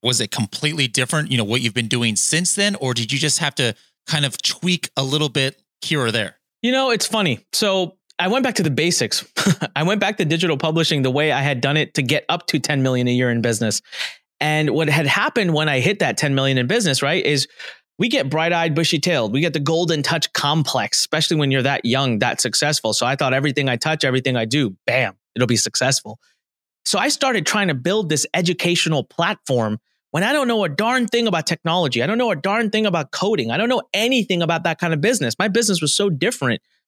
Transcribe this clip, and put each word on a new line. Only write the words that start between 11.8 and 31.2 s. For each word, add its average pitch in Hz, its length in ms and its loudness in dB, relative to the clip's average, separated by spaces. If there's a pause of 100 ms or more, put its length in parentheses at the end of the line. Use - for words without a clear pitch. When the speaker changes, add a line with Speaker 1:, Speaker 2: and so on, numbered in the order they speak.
Speaker 2:
to 151 80 0
get 139 260 0
up 170 200 -2
to 151 120 -2
ten 135 240 0
million 127 240 2
a 123 40 2
year 123 200 2
in 117 100 0
business. 113 400 0 (600)
And 151 300 2
what 151 180 0
had 147 180 2
happened 202 460 0
when 151 160 2
I 135 100 2
hit 202 200 0
that 127 180 0
ten 143 180 0
million 135 220 2
in 123 100 0
business, 175 340 0
right, 147 240 0
is 139 220 0 (500)
we 208 100 0
get 226 220 0
bright-eyed, 165 460 0
bushy-tailed. 156 580 0
We 139 80 0
get 165 100 0
the 160 80 -2
golden 160 440 0
touch - 280 -2
complex, 143 680 0
especially 156 360 0
when 143 160 2
you're 135 120 2
that 139 200 0
young, 123 360 0
that 120 200 0
successful. 127 540 -2
So - 120 0
I 131 120 0
thought 131 160 0
everything 139 340 0
I 123 80 0
touch, 156 300 -2
everything 131 320 0
I 113 80 0
do, 113 400 0
bam, 120 320 -2 (180)
it'll 120 120 2
be 117 100 2
successful. 120 600 -2 (680)
So - 120 0
I 220 120 0
started 254 360 0
trying 202 220 2
to 165 60 2
build 175 340 0
this 147 260 0
educational 170 720 0
platform 123 760 -2 (320)
when 165 120 0
I 233 80 2
don't 285 160 2
know 226 160 2
a 175 60 0
darn 226 380 0
thing 233 200 0